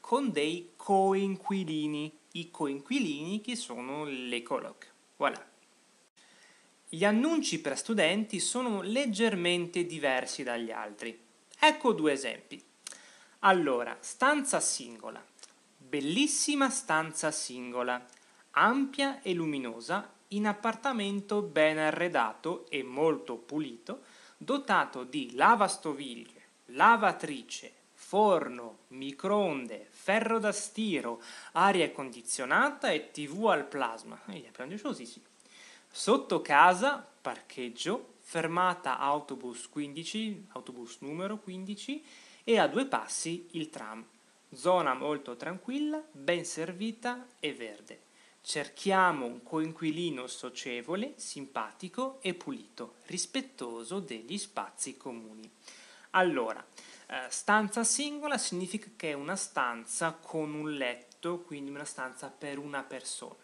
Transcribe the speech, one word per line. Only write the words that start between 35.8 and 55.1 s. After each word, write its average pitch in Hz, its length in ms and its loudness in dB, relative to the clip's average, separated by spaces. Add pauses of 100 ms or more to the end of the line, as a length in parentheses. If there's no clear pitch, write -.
Sotto 185 500 2
casa, 180 680 6 (140)
parcheggio, 123 1000 -6
fermata 165 760 0
autobus 135 720 -2
quindici, 165 840 -6
autobus 123 480 -12
numero 175 360 -6
quindici, 202 680 -10 (440)
e 226 120 6
a 170 80 6
due 202 180 2
passi 165 680 -4
il 156 180 -6
tram. 113 340 -12 (480)
Zona 160 400 4
molto 139 440 -2
tranquilla, 285 760 -4
ben 170 340 -2
servita 220 840 -6 (140)
e 147 140 -4
verde. 107 480 -14 (400)
Cerchiamo 175 840 2
un 120 180 -8
coinquilino 160 840 -2
socievole, 131 880 -6
simpatico 175 1040 -8
e 185 140 -2
pulito, 139 640 -12 (100)
rispettoso 175 920 -6
degli 123 360 -10
spazi - 600 -8
comuni. 110 520 -14 (600)